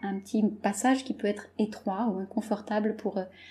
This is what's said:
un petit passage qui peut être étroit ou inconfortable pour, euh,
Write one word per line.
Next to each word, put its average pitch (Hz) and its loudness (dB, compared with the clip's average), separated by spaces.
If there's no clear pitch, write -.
un 196 -2
petit 214 0
passage 247 2
qui - -4
peut - -4
être 202 -2
étroit 214 0
ou 185 -4
inconfortable 214 -2
pour, 202 -4
euh, 185 0